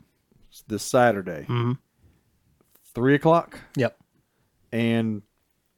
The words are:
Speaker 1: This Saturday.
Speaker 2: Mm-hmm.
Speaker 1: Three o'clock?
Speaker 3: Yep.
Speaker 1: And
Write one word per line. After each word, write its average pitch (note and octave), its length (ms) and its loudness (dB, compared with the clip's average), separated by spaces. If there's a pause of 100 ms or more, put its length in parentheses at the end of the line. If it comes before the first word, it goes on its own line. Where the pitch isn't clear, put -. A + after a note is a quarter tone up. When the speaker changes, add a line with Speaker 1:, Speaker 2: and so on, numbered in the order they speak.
(680)
Speaker 1:
This G#2 140 -6
Saturday. G2+ 680 0
Speaker 2:
Mm-hmm. A#2+ 240 -2 (1200)
Speaker 1:
Three C3 200 4
o'clock? D#3+ 460 2 (160)
Speaker 3:
Yep. A#2+ 200 -2 (760)
Speaker 1:
And A2+ 500 -2 (560)